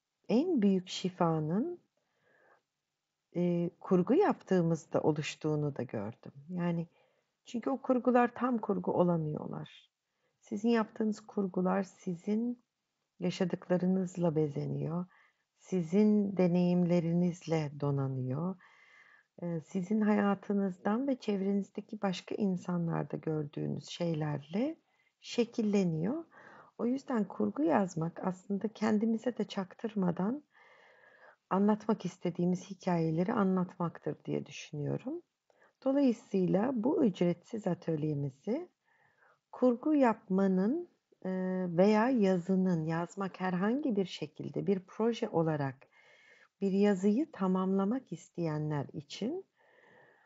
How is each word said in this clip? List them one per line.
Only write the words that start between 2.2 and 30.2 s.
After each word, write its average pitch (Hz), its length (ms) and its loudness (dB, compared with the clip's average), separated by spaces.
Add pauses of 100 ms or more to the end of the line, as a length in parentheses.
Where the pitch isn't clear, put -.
e, 175 340 2 (100)
kurgu 185 340 4
yaptığımızda 185 840 2
oluştuğunu 151 760 0
da 127 60 -2
gördüm. 113 500 -8 (160)
Yani 175 400 -4 (560)
çünkü 247 260 -6
o 262 120 -4
kurgular 247 520 2
tam 240 240 -2
kurgu 190 340 -2
olamıyorlar. 156 1000 -2 (500)
Sizin 220 280 -4
yaptığınız 220 580 0
kurgular 185 560 0
sizin 214 800 -6 (560)
yaşadıklarınızla 180 1160 0
bezeniyor. 147 720 -2 (520)
Sizin 196 760 2
deneyimlerinizle 175 1400 2
donanıyor. 139 760 -2 (840)
Ee, 170 240 -4
sizin 190 340 -2
hayatınızdan 202 1080 0
ve 254 100 0
çevrenizdeki 202 840 -4
başka 190 320 -4
insanlarda 175 840 -2
gördüğünüz 151 720 -6
şeylerle 160 880 -4 (440)
şekilleniyor. 208 1040 0 (540)
O 220 80 -2
yüzden 247 380 -2
kurgu 208 380 -4
yazmak 190 640 0
aslında 190 420 -4
kendimize 220 680 0
de 208 80 -2
çaktırmadan 196 960 -4 (1080)